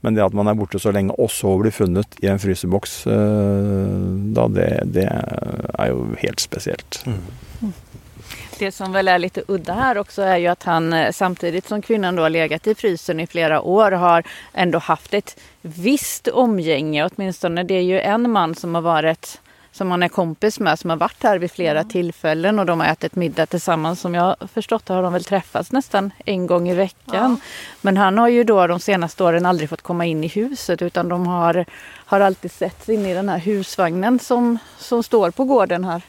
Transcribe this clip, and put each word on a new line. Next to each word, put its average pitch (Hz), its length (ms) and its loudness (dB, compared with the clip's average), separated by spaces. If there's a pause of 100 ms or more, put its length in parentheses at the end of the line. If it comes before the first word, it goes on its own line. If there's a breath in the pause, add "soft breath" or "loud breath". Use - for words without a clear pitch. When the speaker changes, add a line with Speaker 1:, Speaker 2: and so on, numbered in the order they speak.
Speaker 1:
men 110 140 2
det 101 80 6
at 98 100 0
man 104 160 2
er 107 80 0
borte 98 220 -4
så 107 100 2
lenge, 98 240 0
og 113 160 0
så 95 300 0
blir 110 100 2
funnet 95 480 0
i 98 80 0
en 98 160 0
fryseboks, 95 640 -2
eh, 101 880 2 (400)
da 117 160 2
det, 92 160 2 (300)
det 92 100 2
er - 880 -4
jo 60 160 -4 (100)
helt - 240 -4
spesielt. - 600 -8
Speaker 2:
Mm. 101 180 -6 (1300 loud breath)
Speaker 3:
Det 196 140 -4
som 190 200 -8
väl 190 160 2
är 180 100 6
lite 175 300 -4
udda 170 240 -4
här 240 260 0
också 202 240 -6
är 190 140 2
ju 175 100 0
att 175 160 0
han, 165 300 0
eh, 160 200 0
samtidigt 180 560 -4
som 208 140 -6
kvinnan 190 340 -2
då 170 60 0
har 160 80 2
legat 160 360 -2
i 214 80 2
frysen 175 460 -2
i 165 60 -4
flera 156 340 0
år, 196 320 4
har 175 300 4 (300 loud breath)
ändå 170 260 0
haft - 360 -4
ett - 220 -4 (260 loud breath)
visst 180 680 -2
omgänge. 156 760 2
Åtminstone 180 580 -4
det 180 120 -2
är 185 80 2
ju 180 180 2
en 233 300 2
man 175 240 2
som 170 200 -6
har 170 80 0
varit, 160 580 0 (320 soft breath)
som 190 180 -4
han 180 120 0
är 175 60 2
kompis 185 520 -2
med, 160 180 0
som 175 120 -6
har 165 60 0
varit 170 260 -4
här 208 160 4
vid 175 120 -4
flera 156 300 -2
Speaker 2:
Mm. 202 80 -4
Speaker 3:
tillfällen, 175 680 0
och 196 80 2
de 165 140 0
har 160 60 2
ätit 160 280 -2
middag 165 320 0
tillsammans. 165 540 -2
Som 175 140 -6
jag 175 80 2
har 185 240 0
förstått - 420 -4
har 185 140 0
de 180 100 0
väl 175 120 -2
träffats - 480 -4
nästan 202 380 -2 (140)
en 180 220 -2
gång 175 220 2
i 180 60 0
veckan. 208 680 0
Speaker 2:
Ja. - 80 -20 (320 loud breath)
Speaker 3:
Men 196 160 2
han 196 220 4
har 233 100 6
ju 240 160 6
då 202 220 6
de 175 140 0
senaste 185 440 -2
åren 170 220 4
aldrig 165 220 0
fått - 140 -10
komma 175 240 -2
in 156 180 -2
i 165 40 -4
huset, 208 540 -4
utan 175 260 -2
de 180 180 -2
har, 175 380 2 (420 loud breath)
har 196 140 4
alltid 190 320 2
setts - 360 -8
in 214 180 0
i 185 80 -2
den 190 140 -2
här 180 100 -2
husvagnen 190 800 0
som, 240 400 0 (200 loud breath)
som 233 240 -2
står 202 280 2
på 269 140 -2
gården 196 400 2
här. 175 240 -4